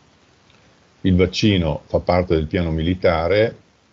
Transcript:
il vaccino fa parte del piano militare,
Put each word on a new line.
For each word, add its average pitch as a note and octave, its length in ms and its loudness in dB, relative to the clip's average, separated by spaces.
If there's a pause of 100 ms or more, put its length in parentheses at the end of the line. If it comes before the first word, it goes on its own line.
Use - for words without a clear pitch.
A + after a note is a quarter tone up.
(1000)
il F#2+ 140 2
vaccino F2+ 720 0
fa E2+ 120 -2
parte F2 360 0
del D#2 100 0
piano E2+ 240 -4
militare, F2+ 840 0 (380)